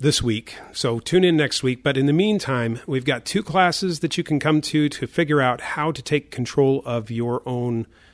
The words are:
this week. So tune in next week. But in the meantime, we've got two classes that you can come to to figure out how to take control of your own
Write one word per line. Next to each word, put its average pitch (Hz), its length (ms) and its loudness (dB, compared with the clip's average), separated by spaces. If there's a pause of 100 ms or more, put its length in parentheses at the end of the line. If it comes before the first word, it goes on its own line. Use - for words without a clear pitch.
this 143 200 2
week. 117 360 -2 (160)
So 117 260 -2
tune 175 240 2
in 175 140 6
next 147 260 0
week. 127 220 -2
But 143 120 2
in 135 100 2
the 143 60 4
meantime, 135 760 0
we've 135 180 -2
got 127 200 -2
two 202 200 -2
classes 180 560 0
that - 180 -4
you 170 60 -2
can 147 160 0
come 156 220 2
to 151 260 2
to 147 180 -8
figure 151 340 0
out 127 200 2
how 156 320 -4
to 135 100 -10
take - 300 -2
control 135 520 0
of 117 260 -4
your 120 360 -2
own 120 400 -4 (280)